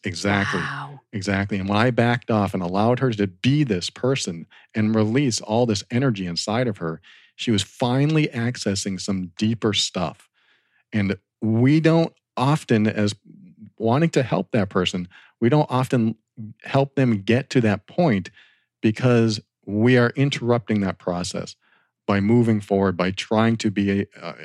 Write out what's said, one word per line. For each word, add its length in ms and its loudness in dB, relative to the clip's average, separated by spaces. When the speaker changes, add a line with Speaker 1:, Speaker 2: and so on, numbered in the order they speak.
Speaker 1:
exactly. 560 -2
Speaker 2:
Wow. 400 -10
Speaker 1:
Exactly. 460 -4
And 100 -4
when 100 0
I 120 2
backed 400 -2
off 240 0
and 80 -4
allowed 380 0
her 120 0
to 140 0
be 380 0
this 260 -2
person 560 -4
and 200 0
release 460 0
all 260 0
this 240 -2
energy 360 0
inside 420 -4
of 100 -6
her, 220 -6
she 160 -4
was 120 2
finally 680 0
accessing 720 -4
some 380 -6
deeper 340 0
stuff. 560 -4
And 240 0
we 380 4
don't 320 2
often, 500 2
as 280 0
wanting 340 2
to 120 2
help 300 -4
that 160 0
person, 400 -2
we 80 2
don't 220 2
often 460 0
help 320 0
them 280 2
get 280 0
to 120 2
that 240 0
point 440 0
because 580 2
we 340 2
are 180 4
interrupting 640 0
that 180 -2
process 580 -6
by 140 0
moving 400 2
forward, 360 0
by 140 0
trying 460 0
to 140 -2
be, 360 -2
uh, 120 -12